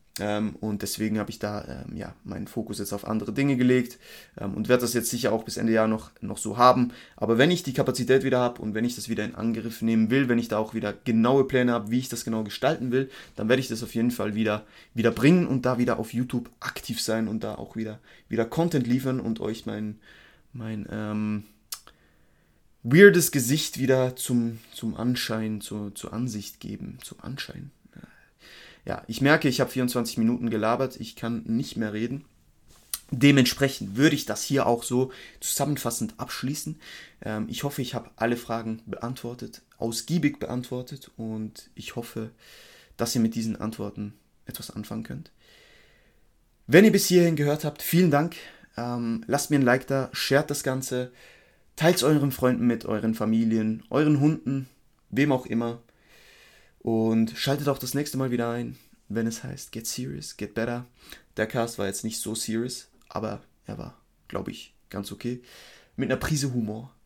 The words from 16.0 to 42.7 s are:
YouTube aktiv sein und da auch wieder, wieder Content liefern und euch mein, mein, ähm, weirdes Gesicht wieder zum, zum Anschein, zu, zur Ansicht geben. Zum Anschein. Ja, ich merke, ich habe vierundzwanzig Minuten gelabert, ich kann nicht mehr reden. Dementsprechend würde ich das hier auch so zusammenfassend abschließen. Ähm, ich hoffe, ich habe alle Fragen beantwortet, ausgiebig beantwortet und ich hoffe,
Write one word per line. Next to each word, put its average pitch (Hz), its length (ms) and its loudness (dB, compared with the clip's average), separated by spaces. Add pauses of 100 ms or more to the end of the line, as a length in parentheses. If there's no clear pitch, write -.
YouTube 123 360 -2 (100)
aktiv - 400 -8
sein 110 280 -2
und 110 160 -4
da 107 100 -6
auch - 220 -12
wieder, 110 240 -8 (280)
wieder 110 180 0
Content 156 420 0
liefern 131 320 0
und 113 200 -4
euch 110 280 -6
mein, 107 320 -8 (520)
mein, 110 380 -8
ähm, 107 540 -4 (1400)
weirdes 170 500 10
Gesicht 139 460 0
wieder 131 380 2
zum, 117 440 -2 (140)
zum - 220 -6
Anschein, 110 640 -2
zu, 104 300 -8
zur - 220 -12
Ansicht 110 460 -8
geben. - 440 -12
Zum - 180 -18
Anschein. - 500 -12 (1160)
Ja, - 200 -6
ich 113 120 -6
merke, 147 300 4
ich 123 100 -2
habe 127 100 2
vierundzwanzig 123 480 -2
Minuten 120 320 2
gelabert, 113 520 0
ich - 160 -14
kann 117 260 -6
nicht 113 320 -4
mehr 107 160 -4
reden. 120 320 -4 (880)
Dementsprechend 127 880 4
würde 151 180 4
ich - 100 -4
das - 180 -4
hier 135 220 0
auch 120 180 2
so 127 280 0 (300)
zusammenfassend 135 800 -2
abschließen. 143 580 -8 (420)
Ähm, 107 280 -4
ich - 160 -6
hoffe, 143 160 -4
ich 123 140 -6
habe - 200 -10
alle 120 220 0
Fragen 113 480 -6
beantwortet, 120 760 -10 (160)
ausgiebig 143 600 -2
beantwortet 123 800 -8
und 110 580 -8
ich - 220 -12
hoffe, 113 340 -8 (640)